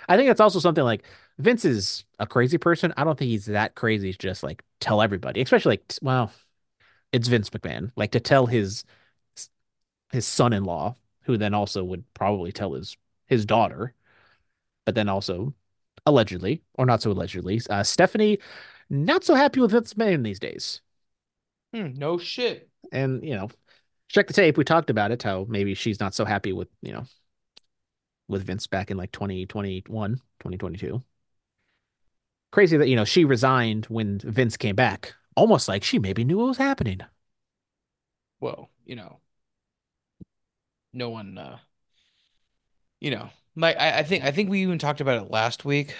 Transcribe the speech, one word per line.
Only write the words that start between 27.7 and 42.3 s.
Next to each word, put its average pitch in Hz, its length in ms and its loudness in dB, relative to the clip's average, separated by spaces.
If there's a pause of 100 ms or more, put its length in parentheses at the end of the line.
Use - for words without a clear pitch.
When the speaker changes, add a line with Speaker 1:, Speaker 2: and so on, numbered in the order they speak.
Speaker 1:
with 98 160 -6
Vince - 240 -8
back 95 220 -6
in, 98 60 -6
like, 92 160 -10
twenty 95 320 -8
twenty-one, 101 760 -8 (180)
twenty - 180 -10
twenty-two. 95 460 -8 (1500)
Crazy 170 240 6
that, 139 120 6
you 131 80 4
know, 110 80 2
she 170 200 4
resigned 120 600 2
when 107 320 -4
Vince 117 380 0
came 101 200 -2
back, 113 380 0 (220)
almost 202 320 6
like 101 140 -2
she - 160 0
maybe 101 260 0
knew 160 140 2
what 233 80 0
was 262 100 -2
happening. 262 440 -2 (1400)
Speaker 2:
Well, - 300 -10 (160)
you - 80 -14
know, 107 260 -20 (1700)
no 123 180 -8
one, 104 260 -14
uh, 80 220 -18 (1400)